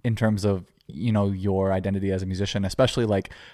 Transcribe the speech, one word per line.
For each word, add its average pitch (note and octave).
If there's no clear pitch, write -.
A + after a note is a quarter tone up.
in A2+
terms G#2+
of, G2
you A2
know, G2+
your F#2+
identity G2
as F#2
a F#2
musician, G2
especially, A#2
like, G2+